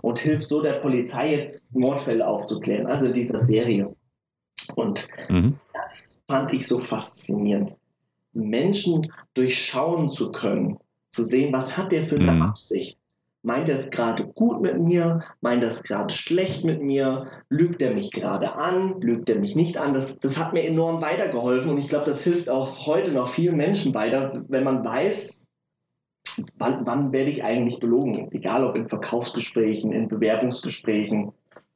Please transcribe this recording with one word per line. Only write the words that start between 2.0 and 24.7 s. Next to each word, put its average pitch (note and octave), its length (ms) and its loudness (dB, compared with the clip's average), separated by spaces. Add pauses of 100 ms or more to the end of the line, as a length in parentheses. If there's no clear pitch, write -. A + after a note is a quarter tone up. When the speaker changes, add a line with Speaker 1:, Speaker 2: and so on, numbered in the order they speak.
Speaker 1:
aufzuklären, G#2 600 -2
also C3+ 200 2
in A#2+ 60 2
dieser A#2 280 0
Serie. A2 540 2 (840)
Und - 320 -2 (200)
Speaker 2:
Mhm. F#2 300 4 (160)
Speaker 1:
das - 540 -10
fand C3+ 240 0
ich C3 140 0
so B2+ 120 2
faszinierend. G#2 1000 -2 (580)
Menschen D#3 760 0 (220)
durchschauen C3 760 2
zu - 220 -4
können, G2 460 -2 (320)
zu - 120 -2
sehen, C3 300 2
was C3 240 -2
hat F#3 160 -2
der D#3+ 160 2
für F3+ 80 0
eine F2 160 6
Speaker 2:
Mhm. E2 100 4
Speaker 1:
Absicht? - 560 -4 (440)
Meint C3 260 0
er C#3+ 60 2
es C3 160 -4
gerade A2+ 380 -2
gut - 340 2
mit F3 180 2
mir? E3+ 420 4 (200)
Meint A#2+ 220 2
er A2+ 60 0
es - 120 -6
gerade G2+ 320 -4
schlecht E3+ 500 0
mit D#3 180 0
mir? C3+ 440 0 (240)
Lügt E3 320 2
er B2 100 2
mich G#2 200 -4
gerade - 420 -4
an? F#3 480 0
Lügt A#2 260 0
er G#2+ 100 2
mich G2+ 180 -2
nicht E3 200 2
an? C#3+ 160 0
Das, C3 280 -2
das C#3 180 0
hat D#3+ 160 -2
mir E3 100 2
enorm E3 380 0
weitergeholfen B2+ 680 0
und C#3+ 60 0
ich C#3 100 -4
glaub, D3 180 0
das C#3+ 180 0
hilft E3+ 240 2
auch C3 380 -2
heute E3 260 2
noch B2+ 160 0
vielen E3 280 2
Menschen D3+ 380 2
weiter, B2+ 540 -2
wenn C3+ 160 0
man C3 200 2